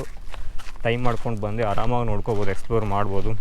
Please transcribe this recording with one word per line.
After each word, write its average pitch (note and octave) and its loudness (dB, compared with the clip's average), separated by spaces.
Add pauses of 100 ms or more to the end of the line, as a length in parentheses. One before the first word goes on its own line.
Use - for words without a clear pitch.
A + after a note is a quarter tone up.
(840)
ಟೈಮ್ A#2 0
ಮಾಡ್ಕೊಂಡು A#2 0
ಬಂದು G#2+ -2
ಆರಾಮಾಗಿ A#2 2
ನೋಡ್ಕೋಬೋದು, G2+ 2
ಎಕ್ಸ್ಪ್ಲೋರ್ A2 0
ಮಾಡ್ಬೋದು. G2+ 2